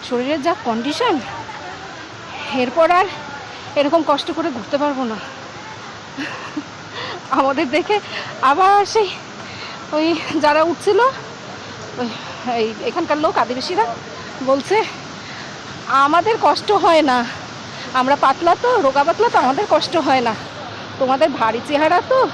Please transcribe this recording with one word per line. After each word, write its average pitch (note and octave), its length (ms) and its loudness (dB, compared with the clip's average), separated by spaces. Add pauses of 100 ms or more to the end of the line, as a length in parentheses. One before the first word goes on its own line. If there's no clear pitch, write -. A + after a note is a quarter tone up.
শরীরের C4 320 -2
যা E4+ 140 2 (100)
কন্ডিশন, C#4 540 0 (1300)
এরপর C4+ 380 2
আর F4+ 140 6 (720)
এরকম D4 320 4
কষ্ট D4+ 240 0
করে E4 200 -2
ঘুরতে A#3+ 260 -4
পারবো C4+ 260 0
না। A3 120 -4 (2250)
আমাদের C#4 400 2
দেখে F4 300 2 (420)
আবার F#4+ 440 6
সেই G4+ 240 2 (840)
ওই D#4+ 240 2 (260)
যারা D4+ 220 6
উঠছিল, F#4 360 2
ওই, - 1080 -4 (420)
এই A3+ 220 0 (120)
এখানকার D4+ 320 0
লোক D#4 200 2
আদিবাসীরা B3+ 580 0 (500)
বলছে, C#4 380 2 (1040)
"আমাদের D4+ 540 4
কষ্ট F4+ 300 2
হয় E4 300 6
না, B3 240 2 (680)
আমরা C4 220 4
পাতলা E4+ 460 4
তো, G4+ 200 4
রোগা C#4 220 4
পাতলা F#4+ 260 2
তো, A4+ 100 4
আমাদের C#4+ 300 2
কষ্ট E4 280 2
হয় C4+ 240 4
না, A3 140 0 (640)
তোমাদের C4+ 300 4
ভারী A#3 380 0
চেহারা D#4 420 4
তো C5 240 6